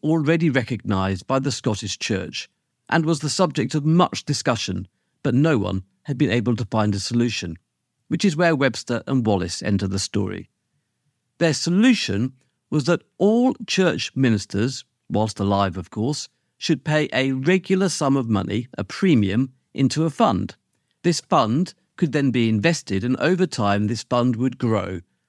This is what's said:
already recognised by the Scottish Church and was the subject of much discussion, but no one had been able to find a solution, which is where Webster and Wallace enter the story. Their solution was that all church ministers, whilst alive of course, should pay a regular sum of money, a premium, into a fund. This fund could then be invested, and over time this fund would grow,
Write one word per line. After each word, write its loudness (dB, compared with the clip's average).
already 2
recognised -2
by 0
the -2
Scottish -6
Church -6
and 0
was 0
the -6
subject -2
of -2
much 2
discussion, -4
but 0
no 4
one -4
had -6
been 2
able 2
to -4
find 0
a -4
solution, -2
which -2
is 2
where 2
Webster -2
and 0
Wallace 0
enter 0
the -4
story. -6
Their 2
solution 2
was -2
that 0
all 4
church 0
ministers, 0
whilst -2
alive 0
of -10
course, -4
should -2
pay 0
a 0
regular 0
sum 0
of 0
money, -2
a -4
premium, 2
into 0
a -2
fund. 0
This 0
fund 0
could 0
then 0
be 2
invested, 0
and -2
over 2
time 0
this -4
fund 0
would -4
grow, -2